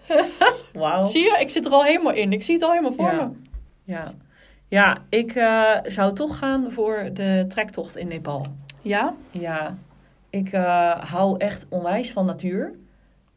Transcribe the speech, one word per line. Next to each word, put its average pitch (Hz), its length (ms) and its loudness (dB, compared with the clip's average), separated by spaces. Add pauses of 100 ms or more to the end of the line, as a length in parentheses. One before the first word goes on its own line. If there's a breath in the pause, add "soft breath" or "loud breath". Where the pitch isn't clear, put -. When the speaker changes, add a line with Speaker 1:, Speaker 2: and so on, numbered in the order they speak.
Speaker 1:
<laughs> 370 680 2
Wauw. 165 320 0
Speaker 2:
Zie 320 180 2
je, 415 160 4
ik - 100 -2
zit - 160 -2
er 277 60 -4
al 277 120 8
helemaal 311 300 2
in. 202 200 0
Ik 208 100 -2
zie 330 100 0
het 339 100 2
al 320 60 2
helemaal 339 240 2
voor - 180 0
Speaker 1:
Ja. 320 140 -2
Speaker 2:
me. - 60 -8 (520)
Speaker 1:
Ja. 165 280 -10 (560 soft breath)
Ja, 196 300 4 (120)
ik, 233 260 -2
eh, 220 380 4 (100)
zou 196 320 0
toch 302 220 -4
gaan 269 340 -2
voor 214 420 -2
de 190 340 0
trektocht 208 480 -6
in 175 120 -10
Nepal. 143 380 -8 (360)
Speaker 2:
Ja? 214 320 0 (180)
Speaker 1:
Ja. 165 460 -6 (520 soft breath)
Ik, 190 220 -4
eh, 175 400 2 (120)
hou 190 360 0
echt 202 300 -4
onwijs 185 420 -2
van 190 140 0
natuur. 185 500 -4 (600 soft breath)